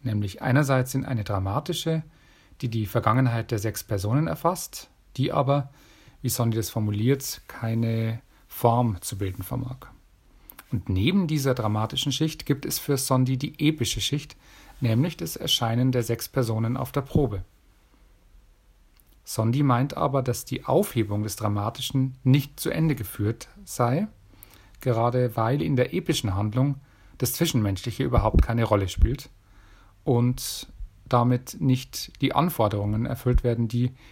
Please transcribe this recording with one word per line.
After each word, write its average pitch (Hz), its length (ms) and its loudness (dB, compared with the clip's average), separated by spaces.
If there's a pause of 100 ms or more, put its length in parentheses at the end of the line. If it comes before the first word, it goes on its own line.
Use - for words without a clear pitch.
Nämlich 104 380 -4
einerseits 131 540 2
in 135 100 -2
eine 110 200 -4
dramatische, 139 760 -2 (600)
die 131 60 -2
die 110 180 -2
Vergangenheit 117 640 2
der 113 80 0
sechs - 260 -4
Personen 110 420 0
erfasst, - 640 -4 (300)
die 131 140 0
aber, 139 380 2 (520)
wie 123 80 -2
Sondi 113 260 0
das 113 140 -2
formuliert, 110 760 -2
keine 113 760 -2 (280)
Form 117 540 2
zu - 160 -8
bilden 95 240 -4
vermag. 120 340 -8 (960)
Und - 160 -4
neben 151 400 2
dieser 139 260 0
dramatischen 110 560 -2
Schicht 156 340 -2
gibt 135 200 -2
es - 160 -4
für 143 160 0
Sondi 131 400 2
die 147 320 -2
epische 127 320 0
Schicht, - 360 -4 (440)
nämlich 127 360 2
das 160 200 -8
Erscheinen 120 560 2
der 123 100 2
sechs 117 260 -4
Personen 113 480 0
auf 131 140 -4
der 143 120 -2
Probe. 113 420 0 (1800)
Sondi 117 400 0
meint 135 340 2
aber, 135 260 0
dass 127 220 -2
die - 200 -8
Aufhebung 110 580 2
des 104 140 -6
Dramatischen 110 880 -2
nicht 139 340 4
zu - 120 -4
Ende 160 260 2
geführt 104 520 -4 (160)
sei, 131 440 0 (720)
gerade 120 560 0
weil 120 260 2
in 160 140 0
der 123 180 2
epischen 135 400 -2
Handlung 113 460 0 (380)
das - 160 0
Zwischenmenschliche 110 680 0
überhaupt 117 400 4
keine 117 220 0
Rolle 101 240 2
spielt - 420 2 (720)
und 123 640 0 (420)
damit 123 520 2
nicht - 600 -2
die - 140 0
Anforderungen 107 720 0
erfüllt 123 380 0
werden, 117 240 0
die 123 240 0 (200)